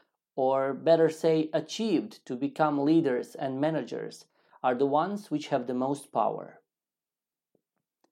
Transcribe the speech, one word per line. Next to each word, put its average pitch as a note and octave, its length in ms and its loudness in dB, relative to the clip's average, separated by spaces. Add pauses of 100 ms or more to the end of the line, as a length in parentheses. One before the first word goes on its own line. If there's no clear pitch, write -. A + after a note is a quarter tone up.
(360)
or C3+ 360 2
better D#3+ 380 4
say, D#3+ 420 0
achieved D#3+ 720 -4
to C3 120 -8
become C#3 480 0
leaders C#3+ 500 2
and C3+ 260 -6
managers, - 680 -4 (360)
are B2+ 140 2
the C#3 100 2
ones F3 420 -2
which D3+ 200 -6
have B2 180 -2
the B2+ 80 -6
most C3+ 380 -4
power. G#2+ 480 -4 (1500)